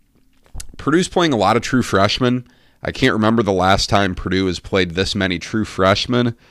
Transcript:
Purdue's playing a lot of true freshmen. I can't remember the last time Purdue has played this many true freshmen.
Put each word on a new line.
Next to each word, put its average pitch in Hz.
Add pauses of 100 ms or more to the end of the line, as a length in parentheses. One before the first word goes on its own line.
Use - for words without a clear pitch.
(760)
Purdue's 170
playing 170
a 120
lot 101
of 113
true 123
freshmen. 123 (340)
I -
can't 123
remember 110
the 101
last 92
time 98
Purdue 95
has 87
played 92
this 92
many 95
true 107
freshmen. 113 (160)